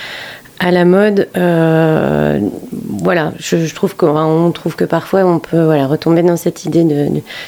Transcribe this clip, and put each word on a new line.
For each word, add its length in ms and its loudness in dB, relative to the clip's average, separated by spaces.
à 100 0
la 140 4
mode. 420 4
Euh, 1000 2
voilà, 380 0
je, 160 -2
je 80 -10
trouve 220 -4
que, 100 2
enfin, 200 2
on 260 2
trouve 240 -8
que 80 -2
parfois 400 0
on 160 2
peut, 240 0
voilà, 220 2
retomber 360 2
dans 140 2
cette 300 -6
idée 180 2
de, 300 0
de, 60 -2